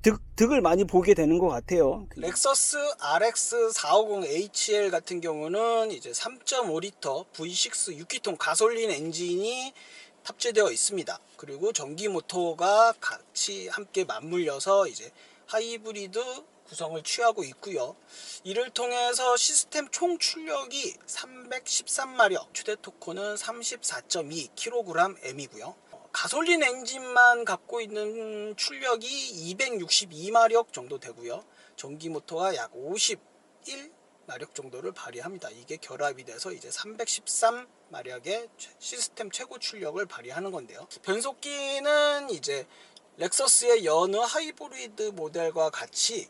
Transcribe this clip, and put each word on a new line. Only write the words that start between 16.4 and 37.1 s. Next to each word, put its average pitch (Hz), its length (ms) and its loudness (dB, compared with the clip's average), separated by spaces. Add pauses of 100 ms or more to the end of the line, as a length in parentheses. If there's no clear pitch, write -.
구성을 160 340 -8
취하고 226 420 2
있고요. 135 520 -6 (480)
이를 220 260 -2
통해서 247 680 2
시스템 - 520 0
총 349 280 0
출력이 277 800 -4 (100)
삼백십삼 254 1080 -6
마력, 202 380 2
최대 - 240 -6
토크는 202 640 -8
삼십사점이 175 1160 -6
킬로그램M이고요. 170 1120 -2 (260)
어, - 200 -20
가솔린 320 500 2
엔진만 247 840 4
갖고 214 340 -4
있는 214 760 -6
출력이 254 500 -2 (240)
이백육십이 185 1000 -2
마력 226 440 6
정도 131 240 -10
되고요. - 440 -10 (320)
전기 151 360 -12
모터가 165 460 -2
약 233 180 -8
오십일 214 1160 -6 (360)
마력 127 280 -14
정도를 131 380 -8
발휘합니다. 165 560 -12
이게 120 300 -12
결합이 131 460 -4
돼서 120 280 -10
이제 - 180 -14
삼백십삼 233 960 -2 (220)